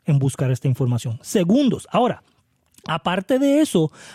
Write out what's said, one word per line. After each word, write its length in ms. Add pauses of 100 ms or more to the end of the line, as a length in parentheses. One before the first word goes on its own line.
en 160
buscar 320
esta 160
información. 520
Segundos. 680
Ahora, 320 (640)
aparte 540
de 200
eso, 300 (240)